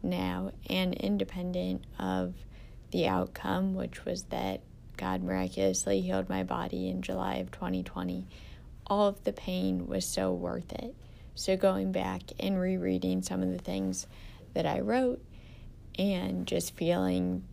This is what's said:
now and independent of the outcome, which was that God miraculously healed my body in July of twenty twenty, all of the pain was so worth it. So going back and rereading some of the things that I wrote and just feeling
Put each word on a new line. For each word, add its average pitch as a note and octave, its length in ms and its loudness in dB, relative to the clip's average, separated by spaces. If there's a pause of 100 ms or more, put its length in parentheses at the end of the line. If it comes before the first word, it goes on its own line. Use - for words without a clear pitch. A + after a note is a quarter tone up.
now F3+ 480 0 (160)
and F#3 260 2
independent F#3 880 0 (140)
of - 360 0 (560)
the F3 180 2
outcome, F#3 640 0
which - 300 -4
was F3+ 200 -2
that - 360 -2 (360)
God F#2 260 -2
miraculously F#2 760 2
healed F#3 280 0
my F#3 160 0
body F#3 440 -2
in F#3 140 -2
July F#3+ 340 -2
of F#3 140 -2
twenty - 320 -2
twenty, F#3 440 -4 (600)
all G3+ 220 6
of G3 160 -2
the G3+ 80 2
pain - 560 0
was F#3+ 180 0
so - 260 2
worth - 400 -2
it. - 220 -6 (400)
So - 220 2
going F#3+ 340 6
back F#3 320 0 (160)
and G3 220 2
rereading F#3 640 2
some F3+ 200 0
of - 80 2
the F3+ 80 -2
things F3+ 480 -2 (460)
that E3 140 2
I - 140 2
wrote B3 400 2 (760)
and F#3 480 2
just - 300 0
feeling E3 680 4 (100)